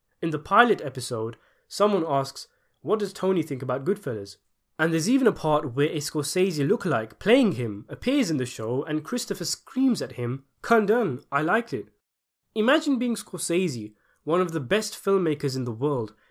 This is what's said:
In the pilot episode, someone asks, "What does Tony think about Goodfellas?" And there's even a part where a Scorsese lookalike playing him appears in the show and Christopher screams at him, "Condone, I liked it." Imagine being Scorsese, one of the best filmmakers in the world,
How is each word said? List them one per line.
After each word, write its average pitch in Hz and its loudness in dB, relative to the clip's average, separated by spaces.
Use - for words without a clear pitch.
In 165 -2
the 151 -2
pilot 208 4
episode, 117 -6
someone 196 0
asks, 139 -4
"What 202 0
does 190 -6
Tony 190 0
think 135 -8
about 131 -4
Goodfellas?" 123 -6
And 160 2
there's 165 0
even 262 4
a 170 6
part 151 0
where 143 2
a 160 -6
Scorsese 151 0
lookalike 147 0
playing 226 6
him 110 -6
appears 240 0
in 147 2
the 127 0
show 120 -4
and 151 -4
Christopher 202 -6
screams - 0
at 127 -6
him, 123 -4
"Condone, 214 2
I 143 0
liked 202 0
it." 104 -6
Imagine 269 2
being 233 -2
Scorsese, 151 -4
one 165 2
of 180 0
the 160 -4
best 202 0
filmmakers 156 0
in 127 -4
the 120 -4
world, 123 -2